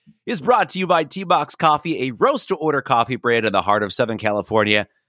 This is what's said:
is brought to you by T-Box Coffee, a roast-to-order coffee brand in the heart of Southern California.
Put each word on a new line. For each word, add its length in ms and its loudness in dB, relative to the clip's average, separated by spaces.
is 140 -4
brought 300 2
to 80 -8
you 80 -4
by 180 2
T-Box 500 -2
Coffee, 540 0
a 40 -6
roast-to-order 680 0
coffee 340 0
brand 300 0
in 60 0
the 100 2
heart 200 2
of 100 -4
Southern 260 -2
California. 720 0